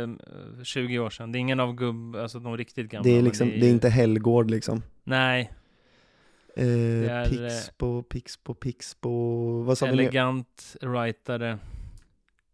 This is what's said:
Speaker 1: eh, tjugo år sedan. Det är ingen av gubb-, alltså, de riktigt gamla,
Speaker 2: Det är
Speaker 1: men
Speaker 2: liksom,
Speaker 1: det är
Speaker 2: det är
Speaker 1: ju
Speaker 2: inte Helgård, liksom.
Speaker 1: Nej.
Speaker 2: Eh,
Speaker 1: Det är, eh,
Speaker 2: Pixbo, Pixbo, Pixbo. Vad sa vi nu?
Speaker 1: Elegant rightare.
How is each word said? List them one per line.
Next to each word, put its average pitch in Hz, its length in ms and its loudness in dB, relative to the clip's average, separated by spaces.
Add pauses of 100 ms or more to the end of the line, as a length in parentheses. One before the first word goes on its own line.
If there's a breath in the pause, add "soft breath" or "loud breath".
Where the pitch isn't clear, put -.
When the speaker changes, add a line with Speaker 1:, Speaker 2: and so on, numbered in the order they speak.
(600)
Speaker 1:
eh, 127 40 -18
tjugo 123 360 -2
år 113 120 -2
sedan. 117 220 -12
Det 123 60 -4
är - 20 -2
ingen 131 200 0
av 123 140 0
gubb-, 117 420 -6
alltså, 113 220 -8
de 120 180 -8
riktigt 117 340 -8
gamla, 104 140 -6
Speaker 2:
Det 123 60 8
är 123 60 8
Speaker 1:
men 120 80 6
Speaker 2:
liksom, 120 240 4
Speaker 1:
det 113 80 -2
är 110 40 2
Speaker 2:
det 120 60 8
är - 20 10
Speaker 1:
ju 120 60 8
Speaker 2:
inte 117 140 4
Helgård, 113 640 4
liksom. 113 320 -2 (220)
Speaker 1:
Nej. 131 480 0 (1040 soft breath)
Speaker 2:
Eh, 127 100 0
Speaker 1:
Det 117 440 2
är, 120 120 -2 (220)
eh, 120 40 -6
Speaker 2:
Pixbo, 120 540 -6
Pixbo, - 520 -12
Pixbo. 120 1080 -4
Vad 127 160 2
sa 131 80 0
vi 127 100 2
nu? 131 60 4
Speaker 1:
Elegant 131 800 -2
rightare. 117 760 -4 (960 loud breath)